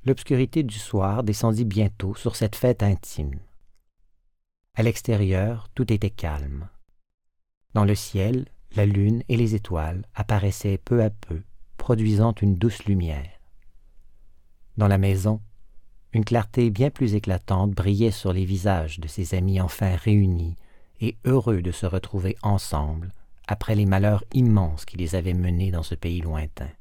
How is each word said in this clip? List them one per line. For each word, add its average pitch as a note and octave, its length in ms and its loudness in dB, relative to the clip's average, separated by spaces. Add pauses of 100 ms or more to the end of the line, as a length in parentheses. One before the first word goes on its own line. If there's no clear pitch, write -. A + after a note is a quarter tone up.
L'obscurité C3 580 0
du G#2+ 160 -6
soir G2+ 440 -2
descendit A2 420 2
bientôt G2+ 500 0
sur - 220 -6
cette G#2 180 -2
fête B2 280 2
intime. D2+ 560 -2 (1400)
À A2+ 80 0
l'extérieur, G#2+ 920 0
tout - 160 0
était G#2 180 0
calme. D2 600 -6 (1040)
Dans G#2+ 100 2
le G2+ 120 4
ciel, A2 520 -2 (280)
la G#2 100 4
lune G2+ 420 2
et B2 80 2
les A2+ 200 2
étoiles F2 580 -4
apparaissaient G2+ 640 0
peu A#2+ 260 2
à G#2+ 60 2
peu, E2+ 320 -8 (360)
produisant A2 640 4
une G2+ 140 4
douce G#2+ 300 0
lumière. E2 540 -2 (1400)
Dans G#2+ 100 4
la G2 100 6
maison, G2 440 2 (720)
une A2 120 2
clarté A#2 440 2
bien A#2+ 200 2
plus A2 260 0
éclatante G2 560 0
brillait G2+ 400 2
sur F#2+ 220 -2
les F#2 120 0
visages F2 540 0
de D#2+ 80 -8
ces F#2 280 -4
amis F#2 240 2
enfin F#2 360 0
réunis F2+ 600 2 (460)
et A2 240 -4
heureux A#2+ 360 2
de F2 100 -2
se - 140 -6
retrouver F#2 580 -2
ensemble E2 680 -2 (360)
après G#2 280 -2
les G#2 100 4
malheurs G2 380 2 (100)
immenses G2+ 520 4
qui - 120 -10
les F2 180 -4
avaient F2+ 180 -2
menés F2+ 380 0
dans E2+ 120 -2
ce E2+ 120 -6
pays E2+ 260 -4
lointain. D#2 480 -6 (120)